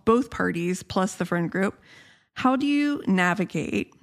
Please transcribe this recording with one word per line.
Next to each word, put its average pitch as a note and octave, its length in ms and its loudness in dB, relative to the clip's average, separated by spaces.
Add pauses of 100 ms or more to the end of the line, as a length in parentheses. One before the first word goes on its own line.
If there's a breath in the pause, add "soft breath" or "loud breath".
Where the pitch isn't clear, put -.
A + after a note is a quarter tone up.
both A#3+ 260 2
parties F3+ 540 -2
plus - 320 -2
the F3 80 -4
friend F3 260 -2
group. F#3+ 300 -2 (540 soft breath)
How B3+ 200 2
do C4+ 120 0
you C#4+ 420 0
navigate F3+ 840 0 (100)